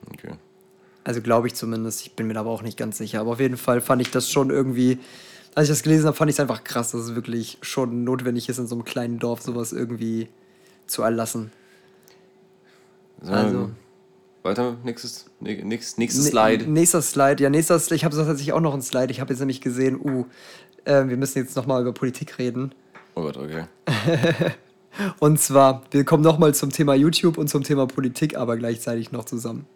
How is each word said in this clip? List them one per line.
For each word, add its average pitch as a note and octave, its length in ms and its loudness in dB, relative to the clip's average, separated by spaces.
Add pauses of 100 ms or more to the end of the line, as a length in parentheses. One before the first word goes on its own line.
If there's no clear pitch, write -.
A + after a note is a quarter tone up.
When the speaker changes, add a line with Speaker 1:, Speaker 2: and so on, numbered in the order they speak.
(120)
Speaker 1:
okay. - 200 -16 (720)
Speaker 2:
Also A#2+ 160 -4
glaub A#2 260 2
ich A#2 80 -6
zumindest. A2+ 500 -6
Ich - 120 -20
bin A2+ 100 -4
mir A2 100 -4
aber A2 140 -4
auch G#2 120 -6
nicht G#2+ 140 -10
ganz A2 220 -6
sicher. A2 220 -6
Aber A2+ 120 -2
auf A#2+ 60 -4
jeden C3 180 2
Fall A#2+ 240 2
fand B2+ 220 2
ich A#2+ 80 -4
das B2 200 -2
schon C3+ 200 2
irgendwie, B2+ 480 2 (560)
als D3+ 140 4
ich - 80 2
das - 80 -4
gelesen D#3 220 6
hab, D3 100 2
fand D#3+ 140 2
ich's D3 100 0
einfach B2 240 -2
krass, - 260 -4
dass A#2 120 -6
es A#2 120 -8
wirklich A#2 460 -6
schon A#2+ 420 -4
notwendig B2 460 -2
ist, B2+ 100 -4
in B2 80 -6
so A#2 80 -8
einem A#2 100 -6
kleinen A#2+ 360 -6
Dorf A#2 220 -4
sowas A#2 300 -6
irgendwie A2+ 560 -4 (600)
zu - 140 -4
erlassen. A2+ 500 -2 (1700)
Speaker 1:
So, F#2 100 -8
Speaker 2:
Also G#2+ 380 0 (720)
Speaker 1:
weiter, A#2+ 400 -2
nächstes, A#2+ 440 -10 (140)
nä-, G#2+ 240 -8
nächst-, A#2 340 -6
nächstes A#2+ 280 2
Speaker 2:
nä-, D3 40 2
Speaker 1:
Slide. A2 400 4
Speaker 2:
nächster E3 320 4
Slide, C#3 400 2
ja, C#3 80 4
nächster D#3+ 280 4
Sli-, E3 160 -2
ich D3+ 100 0
hab D#3 80 2
tatsächlich D3+ 400 -2
auch E3 80 2
noch D#3+ 120 2
einen C3+ 100 -4
Slide. B2+ 300 -2
Ich B2 80 -6
hab B2 100 -4
jetzt B2+ 80 -2
nämlich C3+ 220 -2
gesehen, C3 400 -2
uh, C3 240 -2 (600)
äh, C#3 220 4
wir B2+ 100 -2
müssen C3+ 220 -2
jetzt B2 160 -4
nochmal B2+ 280 0
über B2 100 0
Politik - 460 -6
reden. B2+ 360 -4 (400)
Speaker 1:
Oh E2 80 -6
Gott, D2 140 -6
okay. D#2 280 -8 (220)
Speaker 2:
<laughs> D#3 680 0 (680)
Und D3+ 200 6
zwar, C3+ 500 6
wir C#3 140 4
kommen D3+ 180 4
nochmal D#3 320 6
zum C#3+ 160 -2
Thema C#3+ 240 2
YouTube D#3+ 440 4
und D3+ 100 0
zum C#3+ 140 0
Thema C3+ 240 0
Politik, C3+ 500 -2
aber A#2+ 220 -2
gleichzeitig A#2 520 -4
noch A#2+ 140 -8
zusammen. A#2 400 -8 (120)